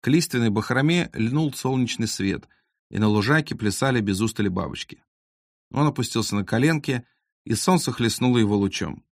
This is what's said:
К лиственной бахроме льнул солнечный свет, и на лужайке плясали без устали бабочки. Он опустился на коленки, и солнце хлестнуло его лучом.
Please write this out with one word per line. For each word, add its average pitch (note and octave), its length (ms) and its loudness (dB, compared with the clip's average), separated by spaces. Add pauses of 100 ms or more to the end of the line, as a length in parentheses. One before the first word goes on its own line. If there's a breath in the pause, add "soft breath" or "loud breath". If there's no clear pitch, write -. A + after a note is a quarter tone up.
К - 60 -2
лиственной B2+ 420 2
бахроме C3+ 640 0
льнул C3+ 400 0
солнечный B2+ 540 -2
свет, F#2+ 380 -2 (440)
и - 80 -4
на G#2+ 100 4
лужайке A#2 480 2
плясали A#2+ 460 0
без G2 180 0
устали G#2+ 280 0
бабочки. - 540 -6 (720)
Он C#3+ 140 2
опустился A2+ 500 -2
на G2+ 80 -2
коленки, C3+ 640 0 (380 soft breath)
и A#2 100 -2
солнце E3+ 360 2
хлестнуло B2 460 0
его G#2 220 4
лучом. F#2+ 540 -2